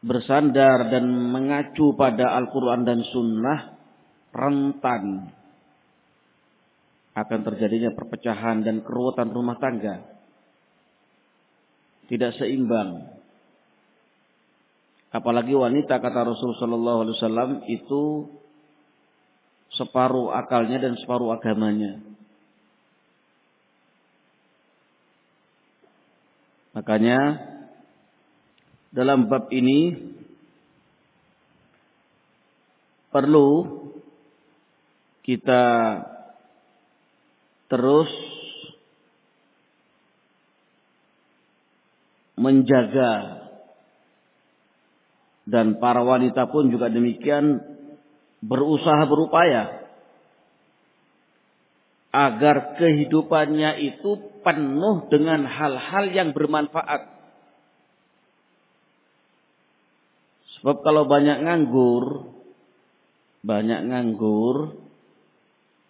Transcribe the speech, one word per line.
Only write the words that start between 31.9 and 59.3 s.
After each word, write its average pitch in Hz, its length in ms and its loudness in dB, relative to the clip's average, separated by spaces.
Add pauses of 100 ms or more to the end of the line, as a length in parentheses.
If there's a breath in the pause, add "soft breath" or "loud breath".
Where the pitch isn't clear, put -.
perlu 147 640 4 (1400)
kita 123 400 2 (2000)
terus 139 400 2 (4000)
menjaga, 123 1120 2 (2000)
dan 110 320 2
para 120 240 2
wanita 123 480 2
pun 147 160 4
juga 117 240 0
demikian, 131 720 0 (800)
berusaha, 147 640 2
berupaya 151 800 2 (2250)
agar 139 640 2
kehidupannya 151 1000 2
itu 196 380 -4 (240)
penuh 156 680 0
dengan 151 360 2
hal-hal 147 680 -4
yang 175 160 0
bermanfaat. 151 800 -4 (3500)